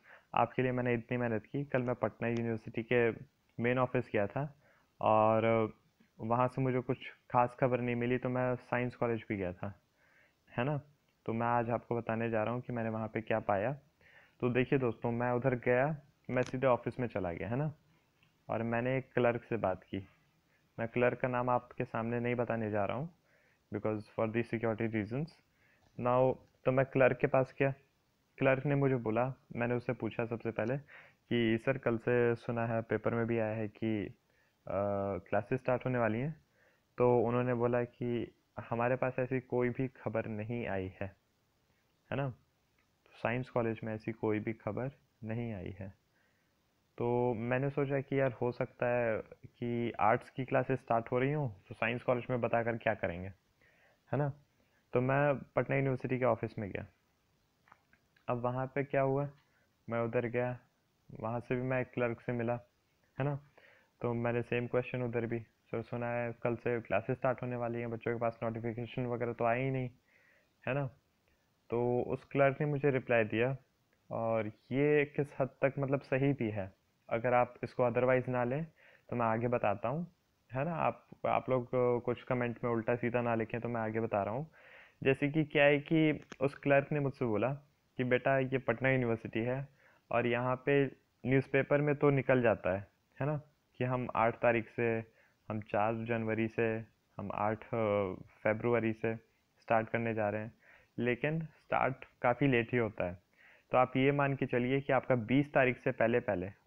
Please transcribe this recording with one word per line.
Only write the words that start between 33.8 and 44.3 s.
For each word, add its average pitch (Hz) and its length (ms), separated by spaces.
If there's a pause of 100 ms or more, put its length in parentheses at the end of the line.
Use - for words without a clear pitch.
अ, 98 520 (100)
क्लासेस 107 300
स्टार्ट 123 260
होने 127 120
वाली 113 220
हैं।" 156 220 (560)
तो 123 220
उन्होंने 123 340
बोला 120 300
कि 120 520 (340)
"हमारे 120 260
पास 127 240
ऐसी 127 200
कोई 123 300
भी 127 180
खबर 113 380
नहीं 110 420
आई 95 320
है", 98 160 (960)
है 117 60
ना? 135 160 (760)
साइंस 123 400
कॉलेज 113 340
में 110 120
ऐसी 110 160
कोई 107 280